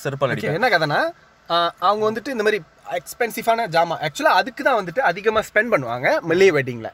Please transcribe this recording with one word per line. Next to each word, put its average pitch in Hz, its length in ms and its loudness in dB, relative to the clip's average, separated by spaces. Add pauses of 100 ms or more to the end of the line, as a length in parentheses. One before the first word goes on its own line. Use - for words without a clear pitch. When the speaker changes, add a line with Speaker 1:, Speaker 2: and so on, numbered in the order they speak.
Speaker 1:
செருப்பால் 135 180 -4
Speaker 2:
ஓகே, 131 80 0
Speaker 1:
அடிப்பேன். 143 320 -4
Speaker 2:
என்ன 254 60 2
கதைன்னா, 190 560 0 (260)
ஆ, 170 280 0
அவங்க 214 320 2
வந்துட்டு 220 180 -8
இந்த 247 140 -4
மாதிரி 208 200 2 (280)
எக்ஸ்பென்சிவான 226 800 -2
ஜாமான், 160 360 0
actually 156 160 -6
அதுக்கு 240 420 2
தான் 240 200 2
வந்துட்டு 170 140 -8
அதிகமா 214 420 0
ஸ்பெண்ட் 214 300 0
பண்ணுவாங்க 143 500 0
மல்லிகை 170 420 4
வெட்டிங்ல. 117 320 -6